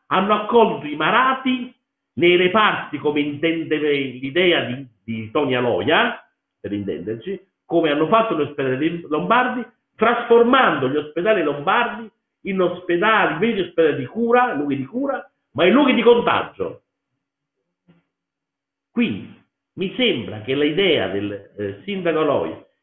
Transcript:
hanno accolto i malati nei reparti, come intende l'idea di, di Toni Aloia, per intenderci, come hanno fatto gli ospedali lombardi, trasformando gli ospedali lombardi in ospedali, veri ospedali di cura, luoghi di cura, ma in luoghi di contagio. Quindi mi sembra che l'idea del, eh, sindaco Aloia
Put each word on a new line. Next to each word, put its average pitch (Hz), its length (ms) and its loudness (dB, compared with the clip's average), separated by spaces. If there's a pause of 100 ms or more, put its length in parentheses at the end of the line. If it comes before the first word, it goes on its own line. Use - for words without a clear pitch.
hanno 202 280 0
accolto 185 500 2
i 147 100 -8
malati 247 800 0 (380)
nei 175 240 4
reparti, 180 600 0
come 147 220 -2
intende 151 580 -2
l'idea 139 840 -2
di, 127 240 -10 (160)
di 110 280 -10
Toni 135 220 -2
Aloia, 123 720 0 (360)
per 98 100 -12
intenderci, 101 680 -6 (280)
come 156 260 0
hanno 156 160 0
fatto 165 300 2
gli 147 40 0
ospedali 143 680 -4
lombardi, 233 560 0 (340)
trasformando 233 880 4
gli 143 80 -2
ospedali 175 480 0
lombardi 208 680 -2 (340)
in 190 180 -2
ospedali, 175 760 0
veri 196 300 0
ospedali 147 300 2
di 127 80 -6
cura, 240 480 0
luoghi 139 240 -4
di 131 80 -6
cura, 269 440 -6 (220)
ma 156 140 2
in 196 80 6
luoghi 262 200 4
di 226 80 2
contagio. - 840 2 (2000)
Quindi 110 540 -4 (300)
mi 180 240 -8
sembra 117 420 -2
che 127 160 -4
l'idea 147 540 2
del, 101 480 -6
eh, 101 260 -8
sindaco 170 380 -2
Aloia 120 440 -2 (180)